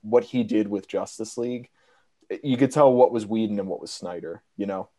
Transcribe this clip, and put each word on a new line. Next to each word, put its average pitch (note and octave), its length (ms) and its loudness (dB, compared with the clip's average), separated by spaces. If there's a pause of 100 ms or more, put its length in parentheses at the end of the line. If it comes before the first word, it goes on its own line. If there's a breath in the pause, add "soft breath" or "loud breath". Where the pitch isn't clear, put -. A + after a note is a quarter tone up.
what A#2 220 2
he B2 200 -2
did G#2+ 240 2
with G2 200 -6
Justice - 500 -8
League. A#2+ 320 -8 (720)
You C3 140 -2
could C#3+ 140 2
tell C#3+ 200 6
what B2 200 6
was A2 160 -4
Whedon G#2+ 320 -2
and F#2+ 100 -6
what F2 100 -6
was - 120 -14
Snyder, E2+ 500 -10 (160)
you G2 80 -4
know? F#2+ 340 -6